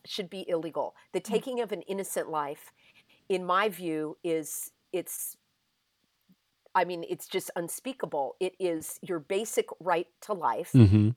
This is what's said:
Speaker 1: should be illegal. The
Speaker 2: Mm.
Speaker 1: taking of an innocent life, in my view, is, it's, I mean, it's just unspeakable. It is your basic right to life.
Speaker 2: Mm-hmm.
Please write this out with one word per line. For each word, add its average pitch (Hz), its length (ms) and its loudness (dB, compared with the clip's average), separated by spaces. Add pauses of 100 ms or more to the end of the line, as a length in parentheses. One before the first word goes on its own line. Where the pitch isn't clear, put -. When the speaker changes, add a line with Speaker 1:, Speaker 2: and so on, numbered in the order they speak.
Speaker 1:
should 185 240 -8
be 190 180 -10
illegal. 156 480 -2 (160)
The 185 80 -2
Speaker 2:
Mm. 180 60 -4
Speaker 1:
taking 240 340 0
of 220 140 -2
an 175 80 -6
innocent 190 480 -4
life, 147 420 -4 (560)
in 180 180 0
my 185 220 4
view, 160 560 -4
is, 160 480 -2 (220)
it's, - 420 -6 (1400)
I 185 120 4
mean, 175 240 -6
it's 175 180 -8
just - 300 -4
unspeakable. - 840 -6
It 185 180 -2
is 165 440 -2
your 175 180 -4
basic 208 480 -2 (140)
right 170 260 0 (140)
to 214 120 -6
life. 151 400 0
Speaker 2:
Mm-hmm. 107 440 10